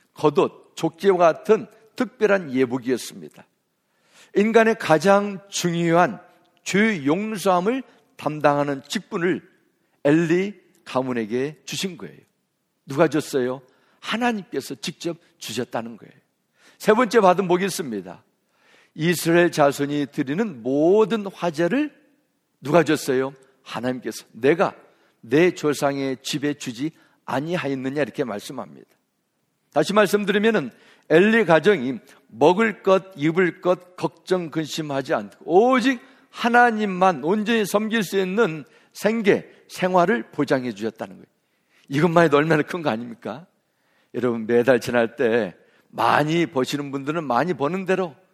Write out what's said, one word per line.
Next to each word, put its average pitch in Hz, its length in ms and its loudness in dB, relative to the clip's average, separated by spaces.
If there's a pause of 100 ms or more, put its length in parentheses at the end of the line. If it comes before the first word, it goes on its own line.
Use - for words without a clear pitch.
(140)
겉옷, - 600 -2
족제와 196 400 0
같은 170 500 2 (300)
특별한 196 560 -2
예복이었습니다. 120 920 -4 (920)
인간의 220 420 4
가장 196 680 2
중요한 170 720 0 (440)
죄 202 400 0
용서함을 196 800 -2 (340)
담당하는 143 640 -2
직분을 185 640 -6 (560)
엘리 170 560 2 (240)
가문에게 127 800 -6
주신 170 320 -8
거예요. 95 220 -18 (680)
누가 147 220 2
줬어요? 135 540 -4 (380)
하나님께서 208 760 -6
직접 165 400 -10 (220)
주셨다는 117 580 -8
거예요. 98 160 -20 (680)
세 - 140 2
번째 233 280 2
받은 185 260 4
복이 175 180 0
있습니다. 98 600 -8 (720)
이스라엘 170 580 2
자손이 143 600 0
드리는 147 500 -4
모든 190 640 2
화제를 175 680 -2 (640)
누가 151 220 2
줬어요? 135 500 -2 (300)
하나님께서 113 720 -8
"내가 143 420 0 (460)
내 160 320 2
조상의 139 680 -4
집에 143 320 -6
주지 135 360 -10 (340)
아니하였느냐?" 139 800 -4
이렇게 139 220 -6
말씀합니다. 104 640 -12 (840)
다시 156 220 0
말씀드리면은 208 760 0 (380)
엘리 208 360 6
가정이 151 540 2 (300)
먹을 180 540 2
것, 190 340 2
입을 160 440 0
것 - 360 -2
걱정, 170 540 -4
근심하지 147 640 -6
않고 104 300 -8
오직 240 560 4 (300)
하나님만 208 920 2
온전히 214 400 0
섬길 214 380 0
수 190 160 -4
있는 185 460 0 (280)
생계, 202 580 0 (180)
생활을 180 640 0
보장해 131 420 -2
주셨다는 101 440 -8
거예요. 92 100 -20 (640)
이것만 165 360 4
해도 143 120 4
얼마나 151 260 2
큰 175 200 -8
거 147 80 -2
아닙니까? 117 560 -10 (680)
여러분, 117 320 -4
매달 120 340 4
지날 117 360 -2
때 113 400 -2 (320)
많이 147 580 0
버시는 139 440 -4
분들은 143 340 -6
많이 139 300 -2
버는 170 320 -6
대로, 185 280 -2 (200)